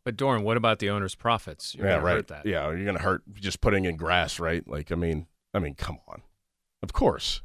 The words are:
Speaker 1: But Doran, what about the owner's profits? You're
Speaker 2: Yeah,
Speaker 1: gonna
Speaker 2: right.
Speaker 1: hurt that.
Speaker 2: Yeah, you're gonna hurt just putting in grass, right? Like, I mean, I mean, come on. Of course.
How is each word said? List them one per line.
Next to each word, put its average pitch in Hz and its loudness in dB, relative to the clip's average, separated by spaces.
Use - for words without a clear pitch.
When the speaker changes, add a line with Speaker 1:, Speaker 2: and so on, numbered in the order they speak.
Speaker 1:
But 117 -4
Doran, 123 0
what 113 2
about 110 2
the 101 0
owner's 98 -2
profits? - -2
You're 98 -2
Speaker 2:
Yeah, 95 6
Speaker 1:
gonna 78 2
Speaker 2:
right. 87 4
Speaker 1:
hurt 71 -2
that. 73 -12
Speaker 2:
Yeah, 78 0
you're 87 -4
gonna 95 -2
hurt 92 0
just 98 -6
putting 98 4
in 85 0
grass, 80 0
right? 85 -2
Like, 73 -6
I - 0
mean, 82 0
I 104 -2
mean, 76 -2
come - -6
on. 50 -18
Of - -8
course. - 2